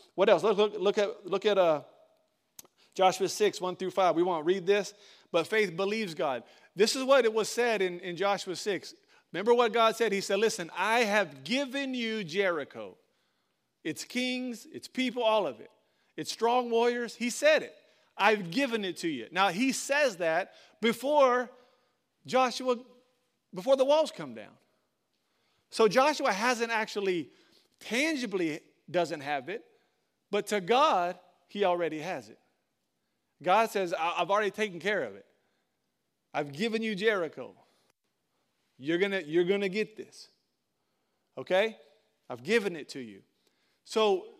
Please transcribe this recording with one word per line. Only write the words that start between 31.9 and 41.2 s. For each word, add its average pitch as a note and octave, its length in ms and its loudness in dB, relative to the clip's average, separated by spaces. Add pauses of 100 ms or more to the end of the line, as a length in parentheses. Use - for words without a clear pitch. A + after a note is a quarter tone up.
has D3 280 -8
it. A#2 100 -20 (1040)
God F3+ 280 4
says, F#3 240 -2
"I, E3 240 -2
I've F3 120 0
already G3+ 200 2
taken G3 300 -6
care F#3 240 -2
of G2 100 -10
it. G2 100 -20 (1080)
I've C#3+ 180 -6
given A3 300 -2
you A3 120 -4
Jericho. E3+ 600 -2 (1200)
You're D3+ 200 -2
gonna, G3 220 0
you're D#3+ 240 0
gonna G3 240 0
get G#3 280 -4
this. - 320 -18 (1080)